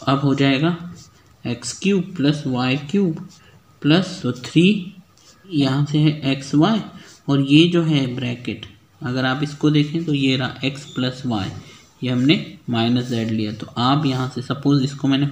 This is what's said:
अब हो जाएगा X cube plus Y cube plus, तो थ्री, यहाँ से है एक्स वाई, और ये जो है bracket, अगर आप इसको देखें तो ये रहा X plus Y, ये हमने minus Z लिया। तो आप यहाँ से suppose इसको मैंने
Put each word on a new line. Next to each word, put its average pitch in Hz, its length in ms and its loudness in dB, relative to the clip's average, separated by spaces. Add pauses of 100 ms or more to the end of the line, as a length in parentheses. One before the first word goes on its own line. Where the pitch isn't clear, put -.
अब 135 160 2
हो 139 140 2
जाएगा 139 360 2 (760)
X - 320 -8
cube 190 380 -2
plus 143 300 0
Y 127 300 0 (140)
cube 185 360 0 (560)
plus, 170 400 2
तो 123 120 -2
थ्री, - 600 2 (500)
यहाँ 143 420 0
से 147 120 0
है 151 340 2
एक्स 135 220 -4
वाई, 185 260 4 (480)
और 139 140 2
ये 147 260 6
जो 175 140 4
है 147 320 2
bracket, 120 500 -6 (380)
अगर 127 220 -2
आप 131 180 -2
इसको 151 280 0
देखें 151 340 2
तो 156 100 0
ये 135 220 2
रहा 127 280 -6
X 139 220 -6
plus 127 400 -6
Y, 110 240 -4 (520)
ये 127 80 -4
हमने 135 480 0 (120)
minus 120 360 2
Z 113 240 -2
लिया। 107 220 -2
तो - 140 -12 (120)
आप 139 280 2
यहाँ 131 280 -2
से 120 80 -8
suppose 139 420 0
इसको 135 240 -4
मैंने 139 240 0